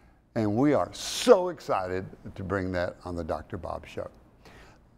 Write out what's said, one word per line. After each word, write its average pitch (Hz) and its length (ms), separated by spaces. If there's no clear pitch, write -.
And 107 220
we 139 180
are 95 200
so 185 560
excited 95 580
to - 100
bring 92 280
that 90 240
on 90 100
the 85 80
Doctor 80 340
Bob 80 280
Show. - 240